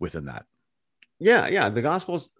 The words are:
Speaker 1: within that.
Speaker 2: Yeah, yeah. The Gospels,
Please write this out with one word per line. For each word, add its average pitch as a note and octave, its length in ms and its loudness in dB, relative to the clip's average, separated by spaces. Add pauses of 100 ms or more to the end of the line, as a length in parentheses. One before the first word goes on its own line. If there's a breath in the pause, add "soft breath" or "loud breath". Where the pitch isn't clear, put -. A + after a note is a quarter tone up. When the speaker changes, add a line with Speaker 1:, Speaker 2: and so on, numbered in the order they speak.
Speaker 1:
within D#2 260 -8
that. A#1+ 180 -14 (760)
Speaker 2:
Yeah, A3+ 280 4
yeah. E3 200 2
The A2 140 -2
Gospels, F3 580 -4